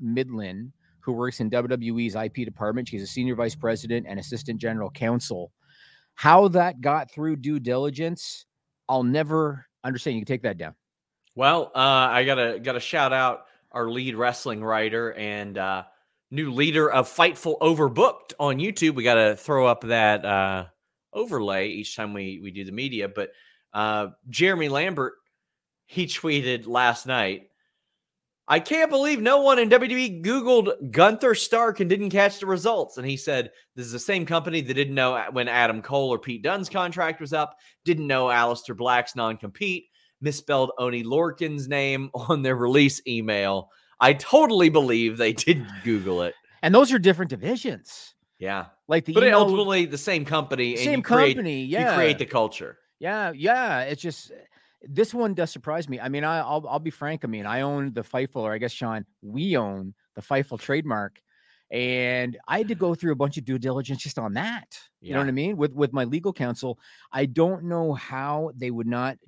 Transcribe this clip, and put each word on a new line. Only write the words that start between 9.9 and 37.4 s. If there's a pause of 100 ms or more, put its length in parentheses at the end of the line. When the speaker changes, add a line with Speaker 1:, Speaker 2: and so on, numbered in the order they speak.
Speaker 1:
You
can
take
that
down. (600)
Speaker 2:
Well,
uh,
I
gotta,
gotta
shout
out (260)
our
lead
wrestling
writer
and,
uh, (480)
new
leader
of
Fightful
Overbooked
on
YouTube.
We
gotta
throw
up
that,
uh, (480)
overlay
each
time
we,
we
do
the
media.
But, (420)
uh, (200)
Jeremy
Lambert, (760)
he
tweeted
last
night, (1040)
"I
can't
believe
no
one
in
W
W
E
Googled
Gunther
Stark
and
didn't
catch
the
results."
And
he
said, (240)
"This
is
the
same
company
that
didn't
know
when
Adam
Cole
or
Pete
Dunne's
contract
was
up, (280)